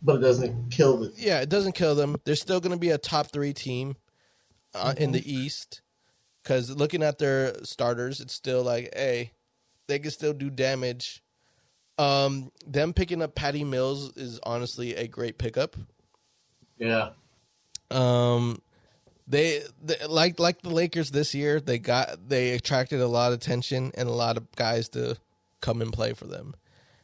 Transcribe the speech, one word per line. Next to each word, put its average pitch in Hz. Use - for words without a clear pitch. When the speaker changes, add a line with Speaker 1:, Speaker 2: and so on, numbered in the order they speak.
Speaker 1:
but 147
it 120
doesn't 123
kill 135
the 110
team. 233
Speaker 2:
Yeah, 165
it 139
doesn't 196
kill 156
them. 147
There's 147
still 185
gonna 175
be 170
a 147
top 151
three 143
team, 135
uh, 120
in 147
Speaker 1:
Mm-hmm. -
Speaker 2:
the 143
East, -
'cause 127
looking 147
at 147
their 135
starters, 123
it's 127
still 127
like, 123
hey, 120
they 143
can 147
still 151
do 139
damage. 127
Um, 139
them 151
picking 170
up 151
Patty 147
Mills 135
is 123
honestly 120
a 113
great 117
pickup. 123
Speaker 1:
Yeah. 113
Speaker 2:
Um, 120
they, 147
they, 151
like, 160
like 170
the 180
Lakers 165
this 147
year, 147
they 127
got, 120
they 127
attracted 127
a 123
lot 120
of 120
attention 127
and 123
a 117
lot 117
of 113
guys 113
to 123
come 113
and 113
play 113
for -
them. -